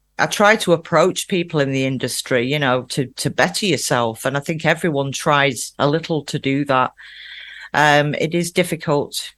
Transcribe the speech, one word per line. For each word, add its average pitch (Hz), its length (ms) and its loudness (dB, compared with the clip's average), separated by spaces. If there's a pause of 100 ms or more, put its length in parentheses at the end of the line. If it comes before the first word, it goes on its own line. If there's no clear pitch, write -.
(200)
I 151 60 4
try 208 320 4
to 180 160 2
approach 170 560 2
people 170 320 -2
in 135 100 0
the 135 140 0
industry, 127 640 -2
you 151 80 0
know, 127 300 2
to, 139 160 -2
to - 240 -6
better 175 380 0
yourself. 120 580 0
And 135 100 -2
I 143 60 -2
think 160 240 -6
everyone 151 480 0
tries 139 680 0
a 135 80 2
little 156 380 -2
to 147 140 -6
do 139 260 -2
that. 131 260 2 (840)
Um, 147 420 4
it 160 180 -2
is 175 200 -2
difficult - 840 -2